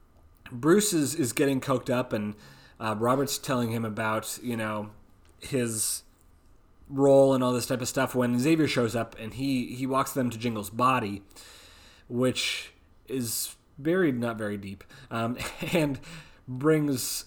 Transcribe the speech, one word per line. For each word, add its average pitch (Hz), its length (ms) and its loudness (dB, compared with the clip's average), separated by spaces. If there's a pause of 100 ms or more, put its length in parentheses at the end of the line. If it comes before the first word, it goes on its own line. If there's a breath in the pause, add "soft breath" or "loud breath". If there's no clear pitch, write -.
(520)
Bruce 160 400 4
is, 147 220 2
is 127 180 0
getting 139 280 2
coked 131 300 0
up, 123 220 0
and, 104 220 -2 (460 loud breath)
uh, 107 180 -2
Robert's 123 400 2
telling 123 320 -2
him 117 140 -2
about, 110 580 -4
you 120 140 -4
know, 107 340 -6 (500)
his 117 600 -2 (840)
role 139 460 6
and 127 100 2
all 127 80 2
this 120 140 -2
type 123 140 -2
of 123 80 -6
stuff 131 260 -2
when 123 240 2
Xavier 156 280 4
shows 120 300 0
up, 113 220 -4
and 110 160 -12
he, 127 400 -2
he 131 120 -6
walks 131 260 0
them 127 180 0
to 113 80 -8
Jingles' 110 320 -4
body, 113 520 0 (840 loud breath)
which - 640 -2 (340)
is 123 480 -4 (240)
buried 156 400 2
not 117 180 -2
very 104 200 -4
deep, 101 260 -12 (280 loud breath)
um, 117 280 -2 (160)
<laughs> 160 180 -6
and 147 280 2 (480 loud breath)
brings 143 800 0